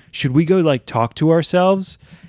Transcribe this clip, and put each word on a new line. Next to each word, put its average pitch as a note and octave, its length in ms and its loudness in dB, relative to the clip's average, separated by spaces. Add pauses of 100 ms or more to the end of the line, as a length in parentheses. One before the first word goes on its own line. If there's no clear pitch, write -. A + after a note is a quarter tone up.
(120)
"Should - 180 -4
we D3+ 160 2
go, F#3 140 2
like, D3 260 0
talk A#2 300 -2
to D#3 140 0
ourselves?" F3+ 680 0 (300)